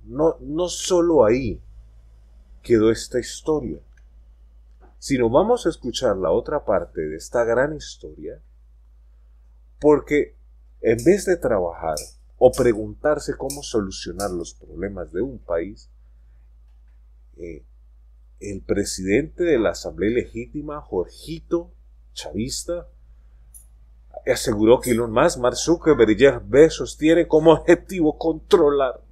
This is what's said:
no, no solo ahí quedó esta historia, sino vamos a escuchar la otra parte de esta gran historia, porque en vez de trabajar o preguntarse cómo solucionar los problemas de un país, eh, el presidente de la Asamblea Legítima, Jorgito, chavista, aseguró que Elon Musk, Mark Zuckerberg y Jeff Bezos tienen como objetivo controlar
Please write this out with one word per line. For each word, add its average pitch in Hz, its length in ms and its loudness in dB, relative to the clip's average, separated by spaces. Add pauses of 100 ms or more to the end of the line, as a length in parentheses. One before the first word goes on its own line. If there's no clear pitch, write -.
no, 135 360 -2
no 156 280 -6
solo 170 560 2
ahí 113 360 0 (1000)
quedó 113 280 4
esta 117 280 -4
historia, 120 600 -6 (1200)
sino 123 300 0
vamos 196 380 2
a - 20 2
escuchar 120 480 -4
la 90 140 -2
otra 127 340 -2
parte 87 380 -4
de 78 140 -8
esta 120 280 -4
gran 123 300 0
historia, 90 640 -16 (1400)
porque 143 560 2 (440)
en 113 240 0
vez 180 220 2
de 180 100 0
trabajar 85 600 -4 (420)
o 123 140 6
preguntarse 120 840 -2
cómo 139 260 -10
solucionar 95 680 -6
los 85 240 -10
problemas 87 580 -12
de 87 80 -6
un 123 180 -6
país, 87 520 -8 (1500)
eh, 82 280 -16 (760)
el 98 220 -12
presidente 101 840 -2
de 156 140 2
la 98 120 0
Asamblea 87 400 -4
Legítima, 147 680 -8
Jorgito, 165 880 -8 (440)
chavista, 139 760 -8 (1400)
aseguró 117 540 4
que 127 100 -4
Elon 117 220 0
Musk, 123 260 2
Mark 120 180 0
Zuckerberg 147 540 2
y 101 80 2
Jeff 123 260 4
Bezos 135 540 4
tienen 165 300 4
como 156 240 6
objetivo 170 680 2
controlar 147 840 2 (120)